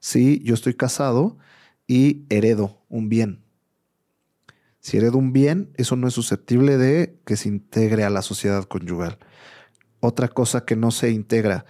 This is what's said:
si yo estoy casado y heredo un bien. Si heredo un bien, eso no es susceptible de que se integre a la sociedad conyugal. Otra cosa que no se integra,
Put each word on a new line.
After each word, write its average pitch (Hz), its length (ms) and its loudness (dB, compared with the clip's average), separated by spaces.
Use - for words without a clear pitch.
si 127 420 0
yo 117 120 0
estoy 120 200 -2
casado 135 640 -2
y 143 420 2
heredo 104 600 0
un 110 200 -6
bien. 110 360 -2
Si - 180 -2
heredo 117 180 2
un 131 160 0
bien, 147 440 2
eso 127 200 -2
no 127 120 0
es 123 60 -2
susceptible 123 640 0
de 135 480 0
que 107 120 -4
se - 120 -6
integre 107 560 0
a 101 60 0
la 98 100 -2
sociedad 101 440 -4
conyugal. 87 540 -8
Otra 120 280 0
cosa 123 380 -2
que 113 100 0
no 117 140 2
se 117 200 -2
integra, 107 600 0